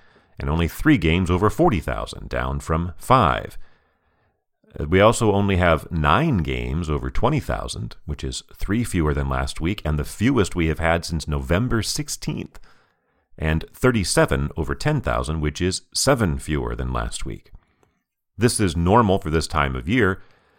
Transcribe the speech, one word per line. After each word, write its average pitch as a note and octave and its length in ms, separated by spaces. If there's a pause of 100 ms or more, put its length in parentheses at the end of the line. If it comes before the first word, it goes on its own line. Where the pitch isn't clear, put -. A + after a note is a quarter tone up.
(380)
and C2+ 100
only D#2+ 200
three D3+ 300
games E2+ 340
over F#2+ 180
forty D#3 300
thousand, G#1+ 480
down C2 320
from E2+ 360
five. E2 640 (1200)
Uh, D2 80
we F2+ 140
also A2 320
only G2+ 240
have E2+ 340
nine F#2 480
games C2 500
over C2 220
twenty C3 300
thousand, - 560 (100)
which D2+ 160
is C2 220 (100)
three A2+ 300
fewer D#2+ 280
than C#2 160
last C2+ 320
week, E2+ 240
and D2+ 140
the C#2+ 60
fewest A2+ 500
we E2 140
have D#2 100
had E2 260
since E2 220
November E2+ 560
sixteenth, - 800 (760)
and D#2+ 360
thirty-seven G#2+ 840
over D2+ 200
ten D3+ 240
thousand, C2 400
which D2 200
is F#2 220 (100)
seven A2 460
fewer B1 380
than B1+ 160
last A1+ 340
week. - 240 (880)
This A2 240
is E2+ 160
normal F#2+ 420
for D#2+ 120
this D#2+ 180
time C#2+ 260
of B1+ 140
year. G2 340 (360)